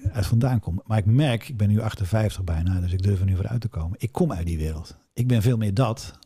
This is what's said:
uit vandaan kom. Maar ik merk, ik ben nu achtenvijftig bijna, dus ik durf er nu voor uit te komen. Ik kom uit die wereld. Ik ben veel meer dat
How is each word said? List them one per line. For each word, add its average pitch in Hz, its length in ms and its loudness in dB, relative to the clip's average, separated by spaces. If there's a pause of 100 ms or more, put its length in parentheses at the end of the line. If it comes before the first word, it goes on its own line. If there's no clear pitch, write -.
(120)
uit 101 140 -2
vandaan 120 340 2
kom. 85 260 -6
Maar 110 120 0
ik 95 80 0
merk, 120 420 2
ik 127 80 -10
ben 104 120 2
nu 104 120 4
achtenvijftig 107 640 -2
bijna, 87 360 0
dus 87 120 0
ik 92 100 -2
durf 98 180 2
er 95 60 2
nu 95 100 2
voor 92 100 -2
uit 117 140 -2
te 110 80 -6
komen. 82 320 -6
Ik - 120 -4
kom 165 200 0
uit 85 140 -4
die 82 120 -2
wereld. 78 380 -6 (160)
Ik 123 140 -2
ben 120 160 4
veel 120 140 4
meer 104 180 0
dat 117 520 -2